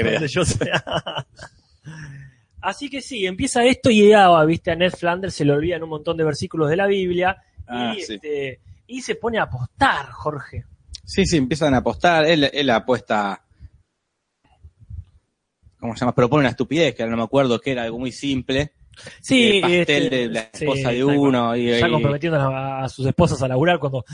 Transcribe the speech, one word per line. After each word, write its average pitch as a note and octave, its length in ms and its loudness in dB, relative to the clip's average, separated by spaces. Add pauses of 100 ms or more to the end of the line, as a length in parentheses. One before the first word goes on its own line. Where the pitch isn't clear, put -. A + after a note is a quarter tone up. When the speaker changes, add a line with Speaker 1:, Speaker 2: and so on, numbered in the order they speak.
Speaker 1:
creas. A2+ 120 0
Speaker 2:
donde D#3 160 -2
yo E3+ 160 0
sé. - 200 -4
<laughs> - 2000 -10
Así G3 280 -8
que C4 120 -10
sí, G#3+ 240 -6
empieza A#3 400 -2
esto B3+ 240 2
y G#3 200 8
ya, F#3 360 8
viste, E3 260 0
a E3 40 -2
Ned F3 180 2
Flanders F3 400 -4
se D3 120 -2
le C#3+ 80 6
olvidan D#3+ 300 -2
un E3 60 -10
montón D#3 260 -6
de D#3+ 80 -2
versículos D#3 460 -2
de D#3+ 80 0
la G3 100 0
Biblia F#3 500 0 (300)
Speaker 1:
Ah, B2 280 -6
Speaker 2:
y, - 60 -10
Speaker 1:
sí. A2 140 -10
Speaker 2:
este, C#3 460 -8 (260)
y B3 140 -12
se A3+ 140 -6
pone A3+ 240 -4
a E3+ 40 0
apostar, D3 680 -2
Jorge. C#3+ 540 -10 (400)
Speaker 1:
Sí, F#3+ 200 0
sí, E3+ 120 0
empiezan C#3 360 0
a B2+ 40 4
apostar, D3+ 480 2
él, D3+ 260 2
él C#3 180 0
apuesta... A2 760 0 (2250)
¿cómo A#2 160 -10
se - 60 -10
llama? B2 140 0
Propone C3 260 4
una B2+ 80 2
estupidez, C3+ 460 0
que A#2 80 -6
ahora A2+ 80 -4
no A#2 60 -2
me A2+ 60 -2
acuerdo, B2 360 2
que C#3 120 -4
era B2 120 -4
algo A#2 160 -8
muy B2+ 120 -6
simple. C3+ 640 -4 (480)
Speaker 2:
Sí, A#3+ 340 4
Speaker 1:
El F#3+ 60 2
pastel E3+ 420 2
Speaker 2:
este, C3 60 0
Speaker 1:
de B2 180 0
la A2+ 140 -4 (120)
Speaker 2:
sí, D#3 120 -8
Speaker 1:
esposa C3+ 260 -2
de A#2+ 60 -2
Speaker 2:
tal C3 80 0
cual. C#3+ 120 2
Speaker 1:
uno B2 380 2
y, A#2+ 120 0
Speaker 2:
Ya A#2+ 200 2
Speaker 1:
y - 40 0
Speaker 2:
comprometiendo D3+ 480 0
a, C3+ 440 -4
a C3 60 -6
sus C3 160 -6
esposas D3+ 360 2
a C3+ 60 -2
laburar D#3+ 320 2
cuando C3 240 -6 (100)